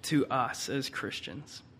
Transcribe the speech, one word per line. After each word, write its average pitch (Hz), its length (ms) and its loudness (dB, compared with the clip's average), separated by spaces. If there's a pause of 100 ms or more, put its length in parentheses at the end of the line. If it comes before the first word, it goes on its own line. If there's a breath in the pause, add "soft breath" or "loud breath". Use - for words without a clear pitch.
to 147 220 6
us - 420 0
as 135 200 0
Christians. - 720 -6 (180)